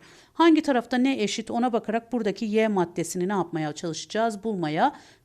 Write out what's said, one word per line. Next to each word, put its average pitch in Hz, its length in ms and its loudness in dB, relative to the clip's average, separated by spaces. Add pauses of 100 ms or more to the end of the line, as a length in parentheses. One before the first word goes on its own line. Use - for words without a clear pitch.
(320)
Hangi 320 300 6
tarafta 254 340 0
ne 247 260 2
eşit 208 280 -4
ona 240 220 0
bakarak 226 400 -4
buradaki 220 320 -2
Y 220 240 2
maddesini 180 600 -2
ne 208 40 -2
yapmaya 165 400 -2
çalışacağız? 202 720 -4
Bulmaya 185 480 0 (320)